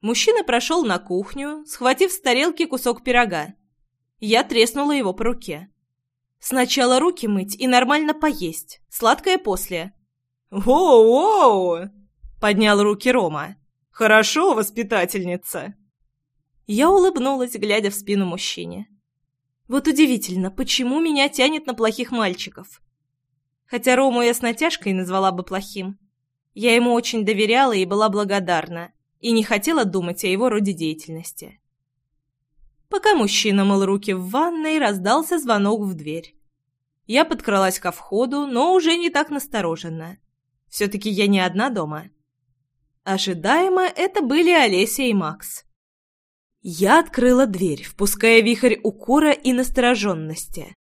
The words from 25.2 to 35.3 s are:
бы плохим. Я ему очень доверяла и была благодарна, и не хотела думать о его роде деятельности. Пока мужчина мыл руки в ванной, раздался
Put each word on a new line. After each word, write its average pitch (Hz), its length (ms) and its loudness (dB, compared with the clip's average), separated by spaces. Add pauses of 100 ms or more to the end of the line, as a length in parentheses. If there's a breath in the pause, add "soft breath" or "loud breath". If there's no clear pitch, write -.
бы 180 100 -8
плохим. 196 560 -10 (560)
Я 226 200 2
ему 240 180 4
очень 233 320 -2
доверяла 220 480 2
и 190 120 0
была 202 240 0
благодарна, 185 840 -4 (280)
и 233 120 -2
не 226 100 2
хотела 233 420 0
думать 180 400 -4
о 196 40 -2
его 196 200 0
роде 208 240 -2
деятельности. 160 880 -10 (1300)
Пока 415 260 2
мужчина 202 500 2
мыл 196 200 2
руки 202 280 -2
в 185 180 -4
ванной, 311 480 -2
раздался 240 600 0